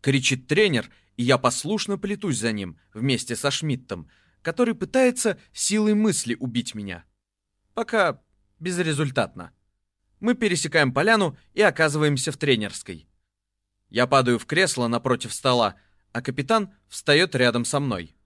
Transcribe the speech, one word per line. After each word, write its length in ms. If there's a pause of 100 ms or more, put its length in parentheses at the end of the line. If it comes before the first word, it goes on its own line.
кричит 440
тренер, 440 (240)
и 80
я 160
послушно 580
плетусь 400
за 140
ним 260 (160)
вместе 420
со 140
Шмидтом, 600 (320)
который 340
пытается 640 (140)
силой 420
мысли 400
убить 400
меня. 300 (680)
Пока 480 (380)
безрезультатно. 920 (680)
Мы 160
пересекаем 580
поляну 440 (160)
и 80
оказываемся 680
в 60
тренерской. 680 (840)
Я 160
падаю 340
в 60
кресло 420
напротив 460
стола, 440 (340)
а 100
капитан 520 (160)
встает 460
рядом 280
со 160
мной. 360 (100)